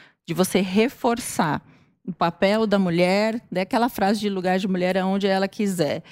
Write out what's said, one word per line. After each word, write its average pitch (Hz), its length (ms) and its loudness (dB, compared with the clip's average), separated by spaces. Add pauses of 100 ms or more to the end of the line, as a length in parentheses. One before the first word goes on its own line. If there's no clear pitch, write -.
(260)
de 170 80 -6
você 185 260 2
reforçar 202 1000 0 (440)
o 185 60 -6
papel 196 540 0
da 202 120 2
mulher, 190 640 0 (100)
né? 175 120 -4
Aquela 226 260 0
frase 202 320 0
de 208 80 -2
lugar 185 300 0
de 190 100 -2
mulher 185 300 0
aonde 190 280 0
ela 190 220 0
quiser. 175 640 -2